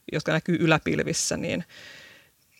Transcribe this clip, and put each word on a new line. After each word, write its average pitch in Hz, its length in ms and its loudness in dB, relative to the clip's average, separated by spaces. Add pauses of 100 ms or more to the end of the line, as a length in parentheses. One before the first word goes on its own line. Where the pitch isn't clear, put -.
(120)
jotka 156 200 0
näkyy 160 280 2
yläpilvissä, 160 760 2
niin, 175 280 -2 (960)